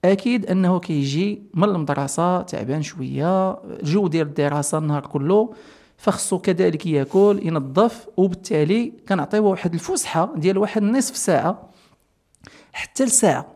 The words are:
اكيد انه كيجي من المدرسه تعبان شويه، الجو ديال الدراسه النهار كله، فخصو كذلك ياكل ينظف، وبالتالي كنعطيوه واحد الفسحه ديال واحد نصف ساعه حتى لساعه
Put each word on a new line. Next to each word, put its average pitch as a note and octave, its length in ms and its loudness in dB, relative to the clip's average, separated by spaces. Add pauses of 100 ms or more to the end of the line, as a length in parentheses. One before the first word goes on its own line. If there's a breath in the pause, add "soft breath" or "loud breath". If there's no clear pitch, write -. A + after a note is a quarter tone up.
اكيد G3+ 400 2
انه F#3 340 2
كيجي D#3+ 640 -2 (100)
من F3 100 2
المدرسه E3 760 0
تعبان D3+ 400 -6
شويه، D#3+ 720 -2
الجو F#3 560 -2
ديال D#3+ 200 0
الدراسه D3 500 0
النهار D3+ 300 -2
كله، F#3+ 460 0 (440 loud breath)
فخصو - 420 -2
كذلك F3+ 460 0
ياكل F#3+ 580 4
ينظف، E3 640 0 (100)
وبالتالي F#3 760 0 (160)
كنعطيوه G3+ 380 0
واحد F3+ 260 0
الفسحه G3 640 -2
ديال F#3 200 2
واحد G#3 260 0
نصف A#3+ 340 0
ساعه E3+ 520 0 (1040 loud breath)
حتى - 320 -4
لساعه F#3 500 2